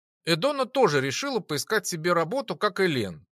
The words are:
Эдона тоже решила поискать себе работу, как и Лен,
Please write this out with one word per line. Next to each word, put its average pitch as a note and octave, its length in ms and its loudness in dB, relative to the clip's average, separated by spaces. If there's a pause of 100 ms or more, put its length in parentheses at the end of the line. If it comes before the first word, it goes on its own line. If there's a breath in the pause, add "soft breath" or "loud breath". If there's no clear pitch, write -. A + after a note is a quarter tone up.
(260)
Эдона B3+ 400 0
тоже G3 340 4
решила F#3+ 420 -2
поискать F#3+ 440 -2
себе F3 280 -2
работу, F3 420 -2
как G#3 240 0
и F#3+ 80 4
Лен, G2+ 400 -4 (100)